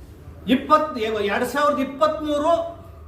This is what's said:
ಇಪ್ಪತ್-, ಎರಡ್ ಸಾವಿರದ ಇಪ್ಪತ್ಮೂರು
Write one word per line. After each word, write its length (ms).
ಇಪ್ಪತ್-, 480
ಎರಡ್ 460
ಸಾವಿರದ 340
ಇಪ್ಪತ್ಮೂರು 1000